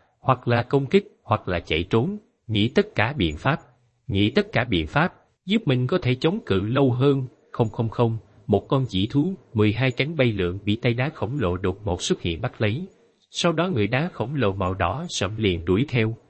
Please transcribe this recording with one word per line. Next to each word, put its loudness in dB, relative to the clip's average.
hoặc -2
là 2
công 0
kích, 2
hoặc -2
là 0
chạy -2
trốn, 2
nghĩ 2
tất 0
cả 0
biện 0
pháp, 0
nghĩ 2
tất 0
cả 0
biện 0
pháp, 0
giúp 0
mình 2
có 0
thể 0
chống 0
cự 2
lâu 2
hơn. 2
Không, 0
không, -4
không, 0
một 2
con 2
dị -2
thú, 0
mười 4
hai 0
cánh -2
bay 2
lượn -2
bị 0
tay 0
đá -4
khổng -6
lồ 0
đột -4
ngột -2
xuất -2
hiện -4
bắt -6
lấy. -2
Sau 0
đó 0
người 0
đá 0
khổng -6
lồ 2
màu -2
đỏ -2
sậm -4
liền 0
đuổi 2
theo, 0